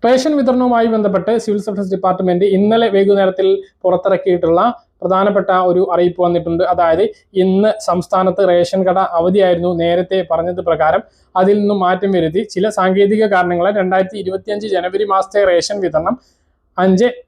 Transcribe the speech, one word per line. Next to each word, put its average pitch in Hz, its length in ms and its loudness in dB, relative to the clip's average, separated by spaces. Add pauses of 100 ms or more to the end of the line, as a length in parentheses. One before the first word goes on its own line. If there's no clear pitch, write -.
റേഷൻ 262 320 2
വിതരണവുമായി 247 520 2
ബന്ധപ്പെട്ട് 208 500 0
സിവിൽ 214 240 -2
സപ്ലൈസ് 196 300 -6
ഡിപ്പാർട്ട്മെന്റ് 185 540 0
ഇന്നലെ 208 440 2
വൈകുന്നേരത്തിൽ 196 580 2 (340)
പുറത്തിറക്കിയിട്ടുള്ള 180 800 0 (360)
പ്രധാനപ്പെട്ട 190 540 0 (140)
ഒരു 180 160 2 (100)
അറിയിപ്പ് 175 320 0
വന്നിട്ടുണ്ട്. 170 400 0
അതായത്, 175 400 0 (300)
ഇന്ന് 190 460 2
സംസ്ഥാനത്ത് 185 680 -2
റേഷൻ 175 360 2
കട 180 160 0 (120)
അവധിയായിരുന്നു 180 640 0
നേരത്തെ 175 540 -2
പറഞ്ഞത് 175 340 -4
പ്രകാരം. 165 420 0 (320)
അതിൽ 190 240 2
നിന്നും 202 200 0
മാറ്റം 185 320 0
വരുത്തി 165 320 0
ചില 214 260 -4
സാങ്കേതിക 202 560 0
കാരണങ്ങളാൽ 180 520 0
രണ്ടായിരത്തി 185 400 -2
ഇരുപത്തിയഞ്ച് 196 500 -8
ജനുവരി 190 400 -2
മാസത്തെ 196 380 0
റേഷൻ 180 340 0
വിതരണം 175 380 -2 (600)
അഞ്ച് 190 320 2 (180)